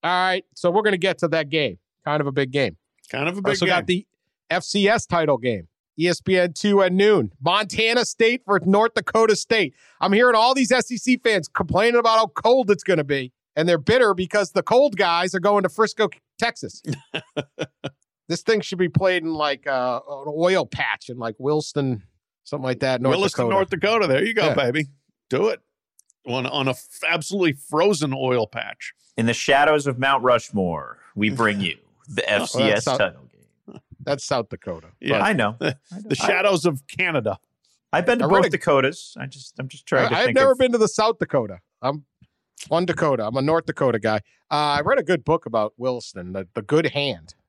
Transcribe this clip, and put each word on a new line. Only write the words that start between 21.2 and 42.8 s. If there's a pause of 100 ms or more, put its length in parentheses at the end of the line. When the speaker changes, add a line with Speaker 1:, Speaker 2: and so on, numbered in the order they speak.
Speaker 1:
Williston, (420)
something
like
that,
North
Speaker 2:
Williston,
Speaker 1:
Dakota.
Speaker 2:
North
Dakota.
There
you
go,
Speaker 1:
Yeah.
Speaker 2:
baby. (420)
Do
it. (640)
On,
on
a
f-,
absolutely
frozen
oil
patch. (220)
Speaker 3:
In
the
shadows
of
Mount
Rushmore, (160)
we
bring
you (320)
the
Speaker 1:
<laughs>
Well,
Speaker 3:
F
C
S
Speaker 1:
that's
South,
Speaker 3:
title
game. (200)
Speaker 1:
that's
South
Dakota. (120)
Speaker 2:
Yeah.
Speaker 1:
But
Speaker 3:
I
know.
Speaker 2:
<laughs>
The, (160)
Speaker 3:
I
know.
Speaker 2:
the
shadows
of
Canada. (540)
Speaker 3:
I've
been
to
Speaker 1:
I
read
Speaker 3:
both
Speaker 1:
a
Speaker 3:
Dakotas.
I
just,
I'm
just
trying
Speaker 1:
I,
Speaker 3:
to
Speaker 1:
I've
Speaker 3:
think
Speaker 1:
never
Speaker 3:
of
Speaker 1:
been
to
the
South
Dakota. (240)
I'm (640)
one